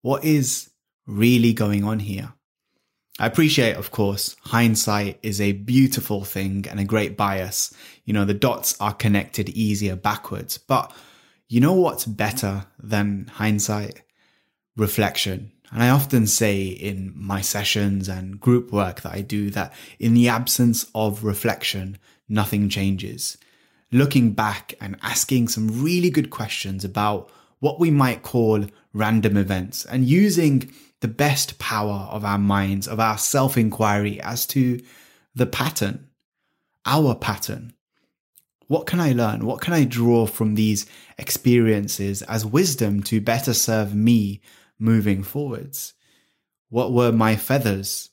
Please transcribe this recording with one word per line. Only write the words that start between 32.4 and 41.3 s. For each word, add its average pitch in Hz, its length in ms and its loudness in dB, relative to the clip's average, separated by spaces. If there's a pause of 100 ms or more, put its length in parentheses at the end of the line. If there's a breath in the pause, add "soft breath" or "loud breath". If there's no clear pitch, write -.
of 110 120 -6
our 110 180 2
self-inquiry 107 1040 0
as 117 260 -6
to 123 340 0 (540 loud breath)
the 127 100 0
pattern, - 600 -4 (800)
our 139 300 2
pattern. 110 580 -8 (960)
What 160 200 -2
can 175 120 -2
I 151 140 2
learn? 113 320 0
What - 160 -4
can 170 120 -2
I 156 120 4
draw 117 400 4
from 107 300 0
these 107 300 0 (320 loud breath)
experiences 104 1040 0